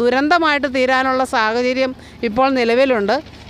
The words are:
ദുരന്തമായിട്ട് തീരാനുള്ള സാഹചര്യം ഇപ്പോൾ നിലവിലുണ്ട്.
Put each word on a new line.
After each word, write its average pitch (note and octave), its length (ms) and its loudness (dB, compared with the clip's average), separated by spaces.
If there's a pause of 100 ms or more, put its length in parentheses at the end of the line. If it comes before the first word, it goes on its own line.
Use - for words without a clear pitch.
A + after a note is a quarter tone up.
ദുരന്തമായിട്ട് C#4+ 760 2
തീരാനുള്ള C4 460 0 (120)
സാഹചര്യം B3 580 0 (360)
ഇപ്പോൾ B3+ 200 2 (100)
നിലവിലുണ്ട്. A#3 580 2 (340)